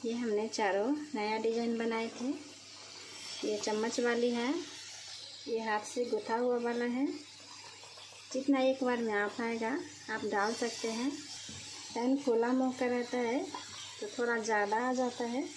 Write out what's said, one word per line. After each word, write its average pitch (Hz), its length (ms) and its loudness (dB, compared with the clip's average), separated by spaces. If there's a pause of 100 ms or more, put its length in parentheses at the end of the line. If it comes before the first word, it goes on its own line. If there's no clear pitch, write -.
ये 233 100 0
हमने 226 340 2
चारों 202 400 4 (260)
नया 214 240 0
डिजाइन 226 400 2
बनाए 226 320 0
थे। - 160 -6 (1160)
ये 214 140 2
चम्मच 220 420 0
वाली 240 300 4
है, 240 220 2 (960)
ये 226 120 0
हाथ 214 240 0
से 247 200 -2
गुथा 220 320 0
हुआ 247 220 4
वाला 240 280 0
है। 247 200 2 (1300)
जितना 269 280 4
एक 262 240 4
बार 247 140 4
में 226 160 0
आ 208 140 4
पाएगा 226 420 0 (400)
आप 220 140 -2
डाल 208 300 2
सकते 233 360 -2
हैं। 240 200 0 (840)
पैन 247 240 4
खुला 233 320 4
मुँह 262 280 4
का 254 100 2
रहता 247 320 0
है 240 180 2 (640)
तो 208 80 -6
थोड़ा 233 300 0
ज़्यादा 214 500 2
आ 254 40 4
जाता 247 340 0
है। 247 160 0 (140)